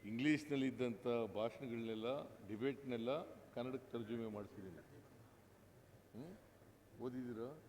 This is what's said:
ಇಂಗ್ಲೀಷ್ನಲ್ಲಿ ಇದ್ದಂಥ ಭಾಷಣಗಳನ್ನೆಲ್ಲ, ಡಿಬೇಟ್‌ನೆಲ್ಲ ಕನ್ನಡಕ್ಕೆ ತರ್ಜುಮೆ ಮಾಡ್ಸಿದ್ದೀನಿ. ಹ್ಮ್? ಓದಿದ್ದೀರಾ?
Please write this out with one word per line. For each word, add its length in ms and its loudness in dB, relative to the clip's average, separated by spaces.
ಇಂಗ್ಲೀಷ್ನಲ್ಲಿ 640 4
ಇದ್ದಂಥ 400 2
ಭಾಷಣಗಳನ್ನೆಲ್ಲ, 880 0
ಡಿಬೇಟ್‌ನೆಲ್ಲ 760 2
ಕನ್ನಡಕ್ಕೆ 680 -4
ತರ್ಜುಮೆ 380 0
ಮಾಡ್ಸಿದ್ದೀನಿ. 480 -6
ಹ್ಮ್? 200 -10
ಓದಿದ್ದೀರಾ? 680 -4